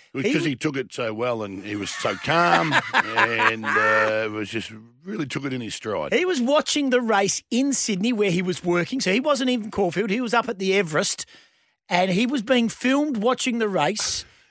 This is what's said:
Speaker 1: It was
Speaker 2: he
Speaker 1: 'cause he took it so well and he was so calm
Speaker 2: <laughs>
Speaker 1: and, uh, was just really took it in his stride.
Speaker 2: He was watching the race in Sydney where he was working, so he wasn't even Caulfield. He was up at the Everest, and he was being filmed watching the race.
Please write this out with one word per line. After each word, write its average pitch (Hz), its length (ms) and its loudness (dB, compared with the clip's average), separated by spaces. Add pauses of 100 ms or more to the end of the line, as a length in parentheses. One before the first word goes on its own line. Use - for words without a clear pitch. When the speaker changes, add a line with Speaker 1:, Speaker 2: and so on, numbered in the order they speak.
(140)
Speaker 1:
It - 20 -6
was 135 100 -2
Speaker 2:
he 247 60 2
Speaker 1:
'cause 311 120 2
he 143 120 0
took 147 200 -2
it 127 180 -6
so 117 180 -4
well 113 300 -2
and 98 220 -8
he 107 120 -6
was 101 140 -4
so 107 260 -2
calm 170 580 2 (100)
Speaker 2:
<laughs> - 100 -10
Speaker 1:
and, 226 720 0
uh, 110 680 2
was 107 180 -4
just 110 200 -6 (340)
really 180 220 -6
took 135 180 -6
it 135 80 -2
in 127 100 -4
his 104 120 -8
stride. 92 380 -2
Speaker 2:
He 294 140 2
was 349 140 -2
watching 285 500 2
the 247 100 4
race 208 500 2
in 269 220 2
Sydney 220 400 0
where 208 180 2
he 180 120 0
was 180 220 -2
working, 175 360 0
so 185 120 0
he 226 80 2
wasn't 269 300 0
even 220 200 -2
Caulfield. 196 400 0
He 226 100 0
was 240 140 -2
up 233 140 2
at 185 100 -6
the 190 180 0
Everest, 180 480 0 (640)
and 185 220 2
he 202 160 2
was 247 160 0
being 233 260 2
filmed 277 500 0
watching 240 400 0
the 220 100 0
race. 190 560 0 (260)